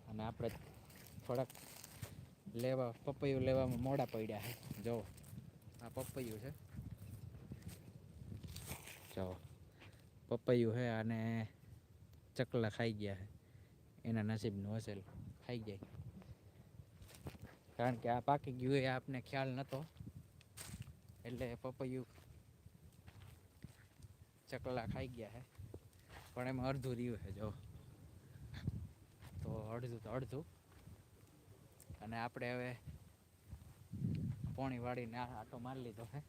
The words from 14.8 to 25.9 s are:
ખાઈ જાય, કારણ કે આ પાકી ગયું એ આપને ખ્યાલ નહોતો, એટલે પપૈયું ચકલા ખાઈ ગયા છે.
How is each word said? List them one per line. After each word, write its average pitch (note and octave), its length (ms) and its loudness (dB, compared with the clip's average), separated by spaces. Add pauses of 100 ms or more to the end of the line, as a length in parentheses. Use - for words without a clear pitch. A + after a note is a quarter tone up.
ખાઈ B2 240 -2
જાય, G2+ 260 -6 (1800)
કારણ B2 280 6
કે A#2+ 100 2
આ A#2+ 120 8
પાકી C#3 340 6
ગયું B2+ 220 6
એ C3 100 8
આપને C3 340 2
ખ્યાલ C3+ 300 2
નહોતો, C3+ 280 0 (1400)
એટલે A#2+ 340 -2
પપૈયું B2+ 540 -2 (2250)
ચકલા B2+ 420 0
ખાઈ C3 220 0
ગયા A2+ 240 -6
છે. A#2+ 100 -10 (840)